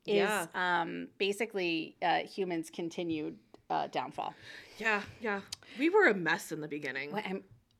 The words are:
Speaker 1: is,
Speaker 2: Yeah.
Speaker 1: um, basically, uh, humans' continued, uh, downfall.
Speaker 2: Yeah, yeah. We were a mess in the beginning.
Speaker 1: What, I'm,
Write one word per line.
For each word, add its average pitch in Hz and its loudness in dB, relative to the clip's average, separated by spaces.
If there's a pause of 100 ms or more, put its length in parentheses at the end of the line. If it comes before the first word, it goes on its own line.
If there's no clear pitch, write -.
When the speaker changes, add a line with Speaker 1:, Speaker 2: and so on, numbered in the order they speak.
Speaker 1:
is, 208 2
Speaker 2:
Yeah. 196 2
Speaker 1:
um, 175 0 (100)
basically, 190 -2
uh, 165 4
humans' 175 -4
continued, 160 -4 (320)
uh, 151 0
downfall. 139 -6 (460)
Speaker 2:
Yeah, 208 2 (180)
yeah. 202 -4 (360)
We 311 4
were 392 8
a 220 8
mess 170 0
in 156 -6
the 151 -8
beginning. 143 -6
Speaker 1:
What, 208 -4
I'm, 190 -6 (360)